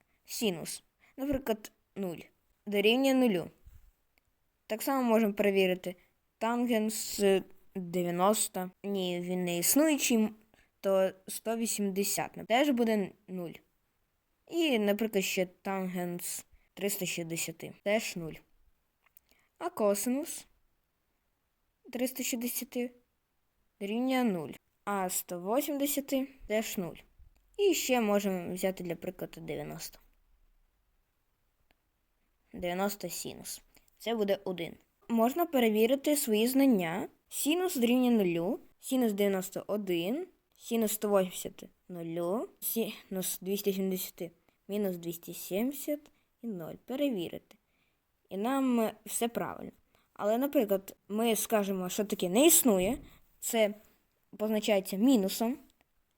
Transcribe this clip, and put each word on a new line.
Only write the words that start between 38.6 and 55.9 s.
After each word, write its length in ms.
синус 340
дев'яносто 540
один, 600
синус 380
сто 140
вісімдесят 560
нулю, 600
синус 800
двісті 320
сімдесяти 580
мінус 300
двісті 360
сімдесят 640
і 60
нуль. 280
Перевірити. 720
І 80
нам, 420
е, 140
все 220
правильно. 440
Але, 240
наприклад, 580
ми 280
скажемо, 540
що 160
таке 240
не 160
існує, 520
це 340
позначається 600
мінусом, 600